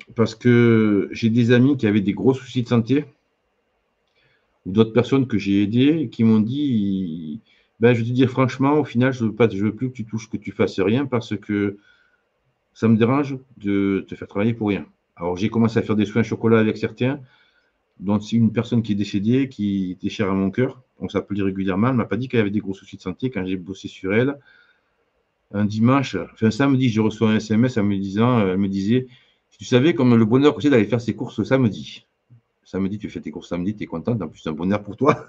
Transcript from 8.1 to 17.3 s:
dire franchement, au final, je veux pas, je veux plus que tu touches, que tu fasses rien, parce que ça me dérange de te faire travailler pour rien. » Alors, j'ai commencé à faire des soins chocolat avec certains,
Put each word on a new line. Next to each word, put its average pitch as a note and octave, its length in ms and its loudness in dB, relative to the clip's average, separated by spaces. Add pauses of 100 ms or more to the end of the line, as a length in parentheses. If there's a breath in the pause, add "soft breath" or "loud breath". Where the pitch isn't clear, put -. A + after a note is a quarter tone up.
dire B2 180 2
franchement, C3+ 480 0
au C#3+ 60 0
final, B2+ 280 0
je B2 120 -4
veux G#2 100 -2
pas, A#2 140 2
je G2 160 -4
veux G#2 100 -2
plus C3 140 -6
que B2 60 -10
tu A2 100 -12
touches, - 260 -12
que G#2+ 60 -10
tu G2 160 -12
fasses - 260 -2
rien, A2 260 0
parce A#2 320 -6
que G2+ 420 -4 (920 loud breath)
ça - 140 -2
me A2+ 100 6
dérange C3+ 400 0 (220)
de G2 500 0
te - 60 -12
faire - 140 -14
travailler A2 260 -2
pour A2+ 140 -4
rien. » E2+ 180 -2 (300)
Alors, F2 200 -6
j'ai G#2 140 -2
commencé A2+ 280 2
à G2+ 40 2
faire G#2 140 -2
des G#2 100 2
soins A#2 160 -2
chocolat A2+ 380 2
avec A2 180 0
certains, B2 420 -4 (800 soft breath)